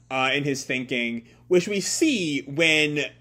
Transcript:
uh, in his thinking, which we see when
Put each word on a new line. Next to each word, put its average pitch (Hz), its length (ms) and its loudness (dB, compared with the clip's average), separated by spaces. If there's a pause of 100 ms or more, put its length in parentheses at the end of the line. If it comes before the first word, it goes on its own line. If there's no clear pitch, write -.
(100)
uh, 131 220 0
in 143 120 0
his 139 200 -2
thinking, 120 640 -4 (220)
which 180 200 4
we 202 120 -2
see 185 680 0
when 151 580 2 (160)